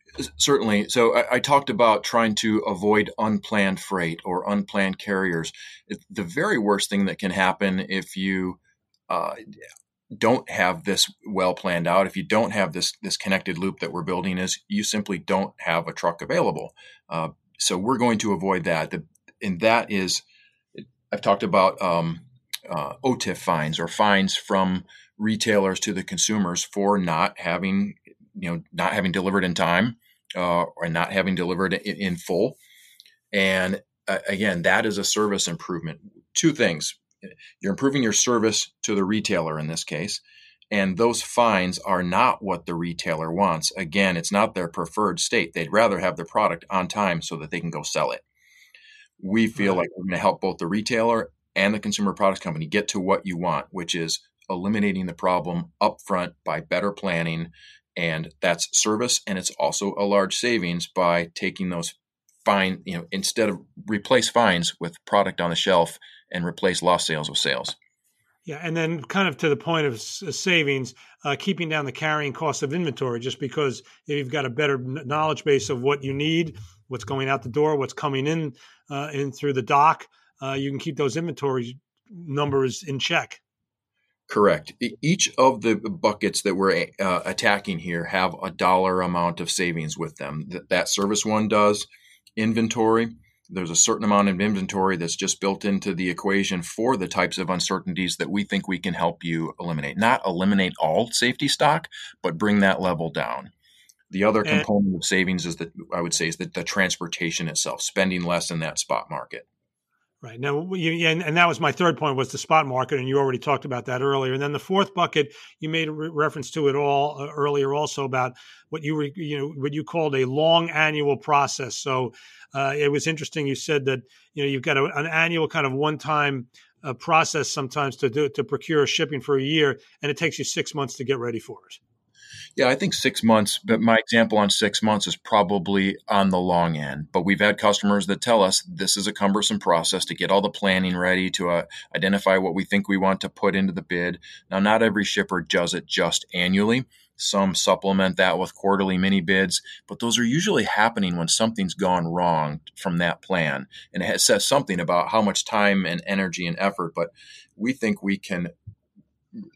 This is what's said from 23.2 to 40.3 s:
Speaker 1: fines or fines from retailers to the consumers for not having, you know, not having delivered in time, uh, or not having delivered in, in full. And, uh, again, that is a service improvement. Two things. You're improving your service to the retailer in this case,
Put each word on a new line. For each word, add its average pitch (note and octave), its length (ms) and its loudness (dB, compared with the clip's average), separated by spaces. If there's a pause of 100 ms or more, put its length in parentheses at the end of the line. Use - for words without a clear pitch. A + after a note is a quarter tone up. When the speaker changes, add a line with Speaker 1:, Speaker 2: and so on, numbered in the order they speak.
Speaker 1:
fines D#2+ 420 0
or E2+ 80 -2
fines G2 480 4
from F#2+ 500 0 (340)
retailers G#2 640 2
to G#2+ 120 -2
the F#2 100 -4
consumers F2+ 640 -2
for G2+ 320 2
not F2 420 0
having, F#2+ 580 -2 (380)
you - 160 -6
know, E3 120 -6 (100)
not E2+ 220 -2
having F#2+ 180 0
delivered F#2+ 320 2
in F2+ 80 0
time, F2+ 440 2 (380)
uh, F2 280 2
or - 260 -4
not E2 240 -2
having F#2+ 220 0
delivered F2+ 400 0
in, E2+ 220 -4
in F2+ 200 -4
full. F#2 400 -2 (720)
And, F#2+ 520 0 (240)
uh, F#2+ 200 -2
again, G2 360 -2
that G#2 240 2
is G2+ 100 -2
a G2 80 -4
service G#2 420 0
improvement. E2 540 -8 (320)
Two D#3+ 200 2
things. F2 420 -2 (680)
You're F#2+ 120 -4
improving C3+ 320 0
your G#2 80 2
service A2 580 2 (140)
to G#2+ 100 -2
the G2+ 80 2
retailer F#2 560 0
in D#2 80 -4
this D#2+ 160 -6
case, D#2+ 380 -6 (500)